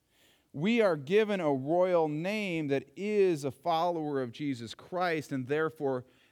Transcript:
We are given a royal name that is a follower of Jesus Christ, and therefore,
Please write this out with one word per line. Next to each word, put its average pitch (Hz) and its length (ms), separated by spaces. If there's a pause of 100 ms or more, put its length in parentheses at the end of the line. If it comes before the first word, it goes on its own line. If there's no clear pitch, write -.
(540)
We 220 300
are 175 140
given 196 440
a 151 120
royal 165 560
name 165 600
that 135 160 (100)
is 190 500
a 135 60
follower 160 680
of 120 120
Jesus 123 420
Christ, 175 580
and 131 140
therefore, 147 580 (280)